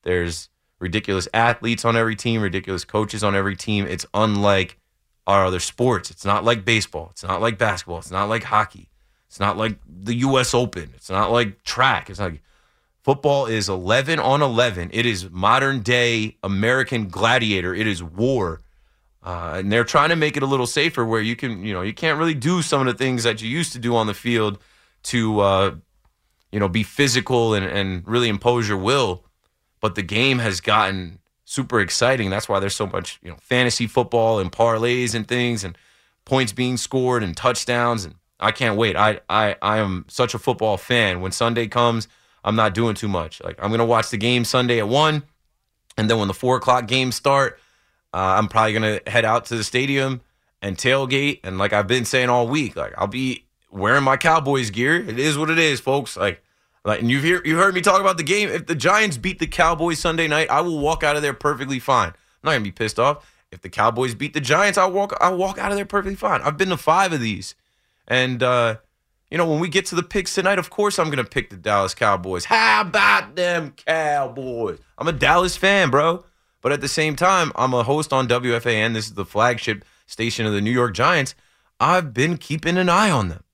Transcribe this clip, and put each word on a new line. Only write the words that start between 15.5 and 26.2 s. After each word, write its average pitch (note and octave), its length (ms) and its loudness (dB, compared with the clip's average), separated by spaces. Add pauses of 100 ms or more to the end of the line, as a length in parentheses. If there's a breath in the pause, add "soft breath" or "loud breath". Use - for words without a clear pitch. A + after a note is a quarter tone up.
day A#2 600 0
American A2 680 -2
Gladiator. G2 680 0
It G#2+ 100 -2
is F#2+ 160 -2
war. F#2 600 -2 (600)
Uh, E2+ 360 -8
and G2 160 -4
they're A#2 100 4
trying D3+ 260 2
to E3+ 60 2
make D3+ 220 0
it C#3 60 0
a - 20 0
little C3 220 0
safer D3 360 0
where A2+ 160 0
you A2+ 160 -2
can, G#2+ 300 -8
you G#2+ 80 -4
know, F2+ 80 -4
you G#2 120 -6
can't D#3 240 -2
really D#3+ 180 0
do D#3+ 260 0
some D3 180 0
of C3 80 2
the A#2+ 60 0
things B2+ 300 -2
that A2 180 0
you A2+ 80 -8
used D#3 240 -4
to B2 60 -12
do A#2+ 140 0
on A2 140 2
the G2+ 60 -4
field G#2+ 440 -2 (460 soft breath)
to, A2 380 0
uh, G2 340 2 (760)